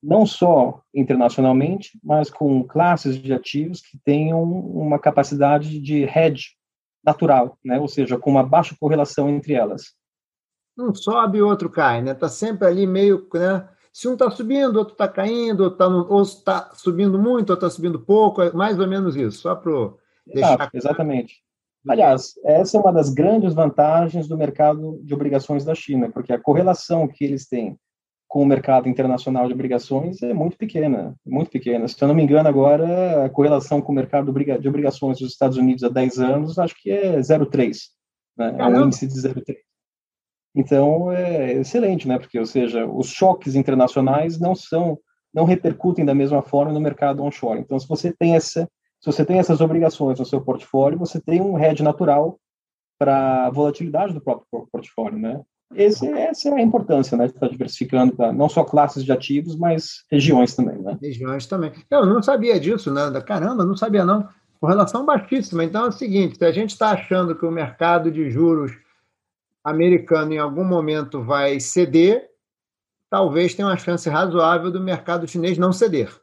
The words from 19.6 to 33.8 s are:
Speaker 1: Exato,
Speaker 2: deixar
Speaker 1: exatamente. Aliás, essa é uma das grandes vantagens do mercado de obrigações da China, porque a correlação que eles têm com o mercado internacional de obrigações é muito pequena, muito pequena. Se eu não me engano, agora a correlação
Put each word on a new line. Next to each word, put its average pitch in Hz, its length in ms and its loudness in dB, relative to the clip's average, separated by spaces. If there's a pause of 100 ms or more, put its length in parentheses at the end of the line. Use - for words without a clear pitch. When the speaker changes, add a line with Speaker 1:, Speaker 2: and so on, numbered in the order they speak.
Speaker 1:
Exato, - 80 -12
Speaker 2:
deixar 143 380 2
Speaker 1:
exatamente. 139 640 -4 (520)
Aliás, - 460 2 (100)
essa 170 320 2
é 214 60 6
uma 190 100 4
das 156 180 2
grandes 180 440 2
vantagens 160 720 2
do 160 100 -6
mercado 156 640 0
de 147 120 -8
obrigações 143 500 -2
da 160 100 -4
China, 127 380 -4
porque 123 220 -6
a 120 40 -2
correlação 165 680 0
que 139 160 -8
eles 139 240 -6
têm 113 320 -8 (480)
com 143 140 0
o 139 40 6
mercado 131 440 2
internacional 127 580 -2
de 127 60 -4
obrigações 135 680 -4
é 240 120 -4
muito 175 240 -4
pequena, 151 580 -4 (100)
muito 135 240 -4
pequena. 120 380 -4
Se - 160 -10
eu 139 60 4
não 151 60 4
me 160 80 4
engano, 151 260 4
agora 151 720 2
a 131 60 -2
correlação 143 520 0